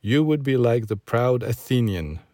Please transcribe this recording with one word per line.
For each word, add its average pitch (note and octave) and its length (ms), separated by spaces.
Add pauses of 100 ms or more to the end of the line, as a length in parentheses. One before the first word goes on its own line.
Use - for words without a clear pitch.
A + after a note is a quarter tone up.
you C3+ 240
would D3+ 180
be C3+ 140
like A#2 320
the G#2+ 80
proud A#2+ 480
Athenian G2+ 720 (160)